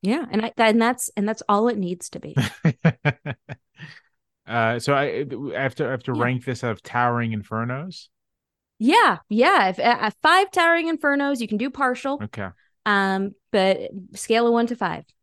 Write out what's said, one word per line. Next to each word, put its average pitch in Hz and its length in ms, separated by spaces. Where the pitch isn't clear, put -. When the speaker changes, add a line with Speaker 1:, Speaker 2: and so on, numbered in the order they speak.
Speaker 1:
Yeah. 247 280
And 214 140
I, - 120
and 226 240
that's, 240 360
and 202 100
that's 220 220
all 214 180
it 240 100
needs 180 340
to 165 80
be. 147 160
Speaker 2:
<laughs> 147 720
Uh, 117 320
so 143 140
I, 139 320
I 117 60
have 135 140
to, 147 120
I 123 40
have 127 120
to 131 100
Speaker 1:
Yeah. 117 100
Speaker 2:
rank 123 200
this 123 200
out 120 80
of 101 100
Towering 120 500
Infernos. 117 760
Speaker 1:
Yeah. 285 400
Yeah. 233 400
If, 185 100
uh, 233 300
five 370 300
Towering 339 420
Infernos, 285 460
you 226 80
can 214 100
do 247 120
partial. 269 520
Speaker 2:
Okay. 202 280
Speaker 1:
Um, 196 460
but 190 400
scale 226 340
of 233 60
one 233 140
to 240 80
five. 165 300